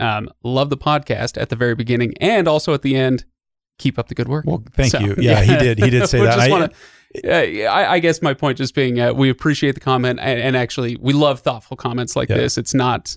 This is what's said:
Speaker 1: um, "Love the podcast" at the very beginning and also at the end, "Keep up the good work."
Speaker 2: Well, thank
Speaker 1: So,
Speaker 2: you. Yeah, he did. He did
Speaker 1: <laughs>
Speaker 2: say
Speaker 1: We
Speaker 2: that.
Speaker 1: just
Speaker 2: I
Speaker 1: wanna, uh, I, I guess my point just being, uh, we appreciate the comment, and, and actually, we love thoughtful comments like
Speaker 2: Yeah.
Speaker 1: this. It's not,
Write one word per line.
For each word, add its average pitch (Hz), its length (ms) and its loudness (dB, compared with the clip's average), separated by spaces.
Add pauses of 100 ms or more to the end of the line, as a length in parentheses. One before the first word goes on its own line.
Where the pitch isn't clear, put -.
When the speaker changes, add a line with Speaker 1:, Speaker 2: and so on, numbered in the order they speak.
Speaker 1:
um, 107 280 -4 (160)
"Love 131 240 0
the 139 80 -2
podcast" 139 640 -4
at - 80 -4
the 120 80 -6
very 120 180 0
beginning 117 460 -2
and 196 260 2
also 151 280 0
at 139 80 -2
the 135 120 0
end, 131 300 0 (540)
"Keep - 200 -2
up 117 100 -4
the 127 60 -12
good 120 140 -4
work." 147 160 -4
Speaker 2:
Well, 147 180 -2 (120)
thank 131 160 2
Speaker 1:
So, - 80 2
Speaker 2:
you. 101 180 0
Yeah, 117 260 4
he 101 140 6
did. 123 220 2
He - 100 4
did 123 180 4
Speaker 1:
<laughs> - 40 -2
Speaker 2:
say 127 100 2
Speaker 1:
We 104 60 4
Speaker 2:
that. 113 100 4
Speaker 1:
just 120 120 4
Speaker 2:
I - 20 4
Speaker 1:
wanna, 170 200 2 (540)
uh, 104 480 0
I, 156 220 2
I 180 60 2
guess 165 200 2
my 147 140 0
point 135 240 -2
just 135 160 -6
being, 123 260 0
uh, 120 140 2
we 135 160 4
appreciate 143 420 0
the 135 80 -12
comment, 127 400 0
and, 127 200 -4
and 127 140 0
actually, 120 460 -4
we 131 140 0
love 143 260 2
thoughtful 123 380 -6
comments 123 380 -6
like 127 120 -2
Speaker 2:
Yeah. 104 80 0
Speaker 1:
this. - 220 -2
It's - 160 -4
not, 123 420 -2